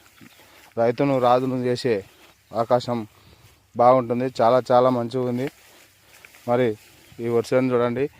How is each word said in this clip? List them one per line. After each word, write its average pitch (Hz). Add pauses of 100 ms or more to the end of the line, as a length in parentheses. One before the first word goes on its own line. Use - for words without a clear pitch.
(760)
రైతును 127
రాజును 127
చేసే 120 (460)
అవకాశం 117 (720)
బాగుంటుంది. 123
చాలా, 120 (100)
చాలా 127
మంచిగా 123
ఉంది. 123 (960)
మరి 120 (420)
ఈ 117
వర్షం 127
చూడండి. 123 (100)